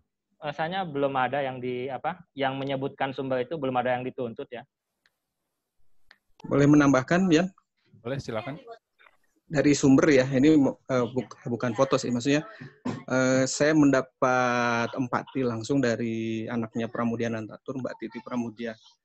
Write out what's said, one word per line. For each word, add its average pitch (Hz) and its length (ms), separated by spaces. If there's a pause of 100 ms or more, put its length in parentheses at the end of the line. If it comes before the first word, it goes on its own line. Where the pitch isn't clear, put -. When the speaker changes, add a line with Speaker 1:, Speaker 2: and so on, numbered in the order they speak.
(400)
Speaker 1:
rasanya 165 440
belum 139 320
ada 131 240
yang 131 200
di, 123 280
apa, 147 320 (160)
yang 135 240
menyebutkan 135 520
sumber 131 320
itu - 120
belum 131 240
ada 123 160
yang 123 80
dituntut 127 480
ya. 120 120 (1800)
Speaker 2:
Boleh 143 240
menambahkan, 147 640
Yan? 175 160 (560)
Speaker 3:
Boleh, 131 160
silakan. 131 400 (840)
Speaker 2:
Dari 143 320
sumber 151 320
ya, 131 180
ini, 143 300
eh, 127 500
buk-, 127 300 (100)
bukan 120 240
foto 135 240
sih, 120 160
maksudnya, 139 320 (640)
eh, 131 400
saya 147 240
mendapat 127 1200
empati 123 540
langsung 117 340
dari 113 680
anaknya 113 400
Pramudia 117 400
Nantatur, 113 500
Mbak 120 160
Titi 113 240
Pramudia. 117 560 (280)